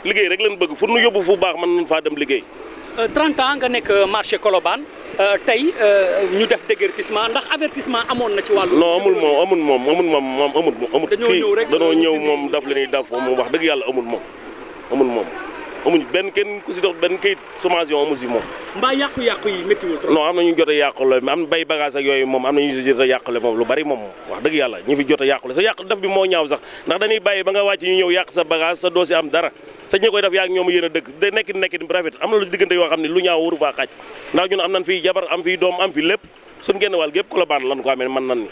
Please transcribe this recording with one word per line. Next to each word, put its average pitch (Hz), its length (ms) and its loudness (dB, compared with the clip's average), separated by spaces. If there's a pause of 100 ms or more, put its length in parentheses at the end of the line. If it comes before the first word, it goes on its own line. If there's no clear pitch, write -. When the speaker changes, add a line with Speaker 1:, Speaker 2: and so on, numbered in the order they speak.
Speaker 1:
Liggéey 196 240 2
rek 190 120 -2
lañ 208 160 0
bëgg. 170 200 -2
Fu 214 100 0
ñu 233 140 2
yóbbu 208 220 2
fu 175 140 4
baax 175 220 0
mën 175 180 2
nañ 170 100 0
faa 160 140 2
dem 151 160 -4
liggéey. 147 260 0 (560)
Speaker 2:
Euh, 226 140 0
trente 294 280 0
ans 277 160 0
nga 254 120 -2
nekk, 233 220 -2
euh, 196 160 6
marché 202 320 -2
Colobane, 220 440 0 (380)
euh, 202 240 4
tey, 262 360 2
euh, 196 420 4 (160)
ñu 220 80 2
def 220 220 0
déguerpissement, 214 600 -2
ndax 226 240 -2
avertissement 285 460 -2 (100)
amoon 247 260 -2
na 196 80 0
ci 214 100 -2
wàllu 185 260 2
Speaker 1:
Non, 170 220 4
amul 196 140 2
moom, 156 280 4
amul 185 160 2
moom, 139 300 2
amul 175 180 2
moom, 147 180 2
moom, 139 320 0
amul 156 240 2
moom, 120 140 -4
amul. 156 160 0
Speaker 2:
Dañoo 220 180 0
Speaker 1:
Fii 185 140 4
Speaker 2:
ñëw 202 120 2
rek, 220 140 0
Speaker 1:
dañoo 165 220 2
Speaker 2:
dañoo 160 100 4
Speaker 1:
ñëw 165 120 4
Speaker 2:
dindi. 151 140 0
Speaker 1:
moom 143 240 0
daf 147 160 -2
leen 139 200 0
di 131 40 -12
def, 135 200 -2
moom 127 280 -2
wax 123 120 -2
dëgg 160 140 0
yàlla 147 240 0
amul 123 160 -2
moom. 117 160 -4 (720)
Amul 131 140 2
moom. 117 200 -2 (600)
Amuñ 160 240 4
benn 190 220 -2
kenn 202 340 -4
ku 208 60 -8
si 180 80 -8
dox 185 180 0
benn 175 200 0
kayit 196 200 0 (240)
sommation 165 400 0
amu 151 140 0
si 123 100 -8
moom. 117 160 0 (340)
Speaker 2:
Mbaa 247 180 0
yàqu-yàqu 262 540 -4
yi 185 200 -4
méttiwul 185 320 0
trop? - 100 -4
Speaker 1:
Non, 151 140 2
am 175 100 0
na 175 80 2
ñu 170 140 4
jot 160 120 2
a 151 60 2
yàqu 139 320 0
la, 127 140 4 (120)
am 165 140 -2
bay 165 180 0
bagage 147 320 -2
ak 143 80 -2
yooyu 135 220 2
moom, 131 180 0
am 139 120 0
na 143 40 6
ñu 143 120 0
si 131 100 -4
jot 127 180 2
a 135 60 4
yàqule 123 320 0
moom 113 180 0
lu 117 80 2
bari 135 200 0
moom, 135 160 -2 (280)
wax 98 140 -8
dëgg 156 120 -2
yàlla, 120 240 -2 (100)
ñu 143 80 2
fi 139 100 -2
jot 147 140 2
a 135 60 0
yàqule. 131 280 -2
Sa 175 80 2
yàq 202 240 -2
def 196 120 -2
bi 190 100 -4
moo 196 180 2
ñaaw 170 220 2
sax, 139 100 0 (300)
ndax 170 120 0
dañuy 214 200 2
bàyyi 196 240 0
ba 190 80 0
nga 202 100 2
wàcc 196 200 0
ñu 185 200 2
ñëw 175 80 2
yàq 180 220 0
sa 170 100 0
bagage, 160 380 0
sa 180 100 0
doo 175 140 2
si 170 100 0
am 160 140 0
dara. 160 240 0 (360)
Sa 196 100 2
ñi 214 120 4
koy 202 120 0
def 190 100 2
yaa 190 100 2
ak 180 80 -2
ñoom 180 200 0
yéen 175 160 2
a - 20 -4
dëkk, 160 180 -4 (140)
de 202 100 4
nekkin 202 300 -2
nekkin 175 260 -4
bu 160 80 -4
rafet. 165 260 -2
Am 190 120 -2
na 214 60 4
lu 196 120 0
diggante 185 240 2
yoo 170 140 4
xam 160 120 2
ne 156 60 0
lu 175 160 2
ñaaw 175 220 2
waru 170 120 0
faa 147 160 0
xaj. 131 160 -4 (460)
Ndax 180 160 2
ñun 190 120 0
am 180 100 -2
nañ 185 120 0
fiy 185 200 0
jabar, 180 260 2
am 170 140 -2
fiy 180 120 0
doom, 180 240 2
am 190 120 2
fi 151 100 -2
lépp. 190 180 0 (420)
Suñ 196 180 -2
genn 196 160 2
wàll 151 160 0
gépp 185 180 -2
Colobane 147 380 0
lan 135 120 -2
ko 127 100 0
amee, 127 180 0
man 131 180 -2
nan 123 140 0
ni. 101 120 -8